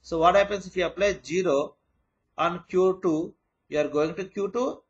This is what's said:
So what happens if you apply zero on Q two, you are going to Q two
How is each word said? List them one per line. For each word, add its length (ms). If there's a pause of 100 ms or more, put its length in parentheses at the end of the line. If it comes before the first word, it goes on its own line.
So 180
what 160
happens 320
if 80
you 100
apply 400
zero 500 (640)
on 320
Q 320
two, 320 (360)
you 100
are 80
going 280
to 100
Q 260
two 380